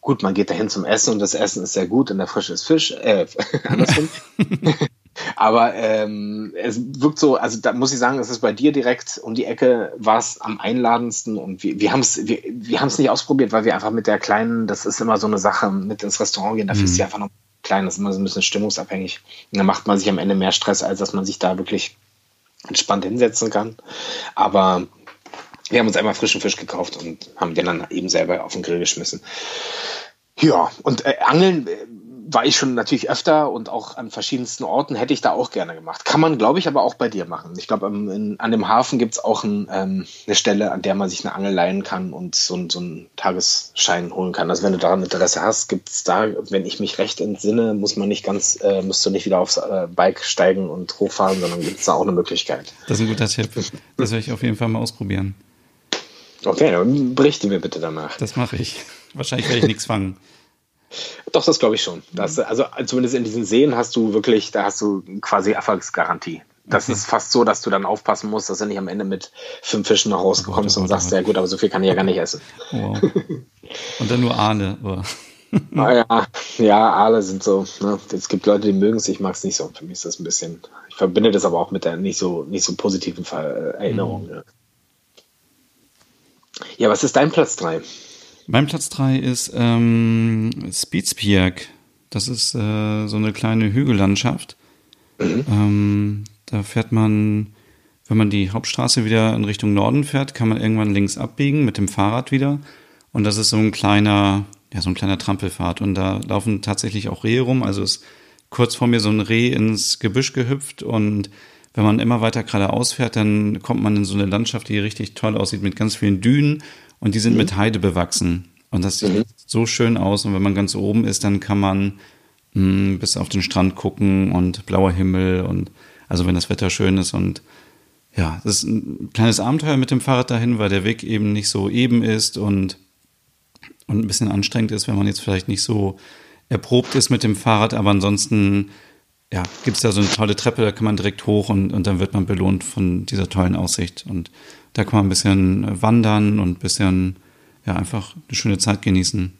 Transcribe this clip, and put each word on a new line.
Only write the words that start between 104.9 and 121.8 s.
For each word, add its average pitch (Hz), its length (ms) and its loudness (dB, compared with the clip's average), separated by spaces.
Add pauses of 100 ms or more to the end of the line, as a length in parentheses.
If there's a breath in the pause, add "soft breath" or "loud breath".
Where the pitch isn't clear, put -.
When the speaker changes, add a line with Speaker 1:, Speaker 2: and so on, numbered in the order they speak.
Speaker 2:
ein 90 40 2
kleiner 95 240 -2
Trampelpfad. 90 640 -4
Und 101 140 0
da 95 340 0
laufen 104 340 -2
tatsächlich 104 460 -4
auch - 160 -8
Rehe 113 160 2
rum. 127 220 2
Also 101 200 -2
ist - 220 -4 (460 loud breath)
kurz 120 240 0
vor 127 140 0
mir 117 120 4
so 107 80 0
ein 107 120 2
Reh 113 300 2
ins 110 500 0
Gebüsch 117 320 0
gehüpft. 135 500 -4
Und 104 480 0 (420 loud breath)
wenn 110 120 2
man 107 140 6
immer 117 220 2
weiter 113 240 0
geradeaus 107 480 0
fährt, 123 240 -2
dann 104 460 2
kommt 117 200 -2
man 104 140 2
in 101 80 2
so 95 100 -6
eine 101 120 2
Landschaft, 110 420 -2
die 107 100 0
richtig 104 360 -6
toll 110 220 -2
aussieht 98 260 -2
mit 98 140 0
ganz 107 200 0
vielen 101 240 2
Dünen. 143 420 4 (380 loud breath)
Und 104 140 0
die 110 60 2
sind 117 140 4
Speaker 1:
Mhm. 113 40 4
Speaker 2:
mit 95 180 2
Heide 110 220 2
bewachsen. 90 680 0 (220)
Und 92 140 0
das 95 140 -2
sieht 101 160 0
Speaker 1:
Mhm. 107 100 2 (220)
Speaker 2:
so 113 200 0
schön 117 300 2
aus. 98 280 0
Und 101 100 0
wenn 95 80 2
man 98 120 2
ganz 98 200 0
oben 104 300 2
ist, 104 180 -2
dann 101 160 2
kann 101 220 0
man, 98 400 0 (540 soft breath)